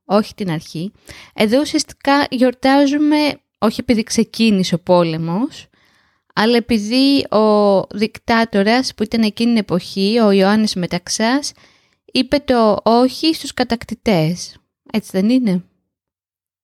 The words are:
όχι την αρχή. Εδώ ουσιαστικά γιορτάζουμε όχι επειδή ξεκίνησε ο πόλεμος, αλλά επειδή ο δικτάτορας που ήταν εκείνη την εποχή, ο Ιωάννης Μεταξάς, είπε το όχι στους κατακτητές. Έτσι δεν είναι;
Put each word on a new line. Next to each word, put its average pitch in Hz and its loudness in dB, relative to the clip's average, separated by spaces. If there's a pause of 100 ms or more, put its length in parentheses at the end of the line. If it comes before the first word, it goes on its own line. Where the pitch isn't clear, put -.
όχι 208 0
την 185 -6
αρχή. 165 -8 (420)
Εδώ 220 2
ουσιαστικά 285 -2
γιορτάζουμε 277 2 (400)
όχι 214 -2
επειδή 226 0
ξεκίνησε 214 0
ο 165 -2
πόλεμος, 170 -2 (680)
αλλά 226 0
επειδή 247 0 (100)
ο 208 2 (120)
δικτάτορας 226 -2
που - -6
ήταν 226 -2
εκείνη 220 -2
την 233 2
εποχή, 196 -2
ο 214 4
Ιωάννης 202 2
Μεταξάς, 220 -4 (540)
είπε 262 -2
το 233 2
όχι 254 2
στους - -12
κατακτητές. 208 -2 (340)
Έτσι 220 -4
δεν 190 0
είναι; 220 0 (1000)